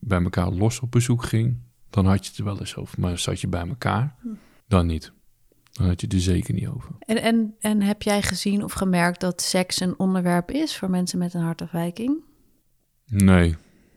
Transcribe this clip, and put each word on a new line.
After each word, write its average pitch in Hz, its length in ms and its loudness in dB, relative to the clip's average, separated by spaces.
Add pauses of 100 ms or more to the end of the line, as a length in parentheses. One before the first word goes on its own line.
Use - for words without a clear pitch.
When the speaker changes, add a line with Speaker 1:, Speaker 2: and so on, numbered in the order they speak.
Speaker 1:
bij 92 220 0
elkaar 90 280 0
los 104 300 0
op 120 100 -6
bezoek 120 340 2
ging, 117 320 0 (340)
dan 95 160 2
had 98 180 4
je - 60 -12
het - 80 -14
er 104 60 -4
wel 101 140 -4
eens - 180 -10
over. - 240 -8
Maar 90 180 -2
zat 92 220 -4
je 95 80 -4
bij 87 200 -4
elkaar, 104 540 -2
Speaker 2:
Hm. 247 60 -10 (400)
Speaker 1:
dan 90 180 4
niet. 80 260 -4 (600)
Dan - 140 0
had 90 140 0
je - 60 -4
het 104 100 -2
er 90 60 2
zeker 87 320 0
niet - 140 -4
over. - 300 -10
Speaker 2:
En, - 240 -2
en, 220 380 2
en 214 220 0
heb 202 200 0
jij 208 200 2
gezien 202 420 -2
of - 80 -8
gemerkt 175 480 0
dat 180 220 -2
seks - 380 0
een 185 180 -2
onderwerp 180 520 0
is 294 260 -2
voor 190 140 -4
mensen 180 280 -2
met 175 160 -2
een 175 80 -2
hartafwijking? 170 720 -4 (880)
Speaker 1:
Nee. 92 500 6 (400)